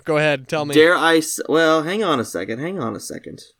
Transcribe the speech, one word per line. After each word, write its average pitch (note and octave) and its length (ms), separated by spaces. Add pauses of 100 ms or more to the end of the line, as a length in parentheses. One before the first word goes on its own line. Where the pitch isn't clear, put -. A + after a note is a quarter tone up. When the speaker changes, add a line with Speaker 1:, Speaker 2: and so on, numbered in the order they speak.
Speaker 1:
Go D#3 120
ahead, D3 320
tell D3+ 160
me. D3 100
Speaker 2:
Dare D#3+ 220
I E3 220
s-, - 300
well, D#3+ 340
hang G3 220
on C#3+ 160
a G#2+ 40
second, G#2+ 360
hang F3+ 200
on A2+ 140
a - 60
second. - 420 (180)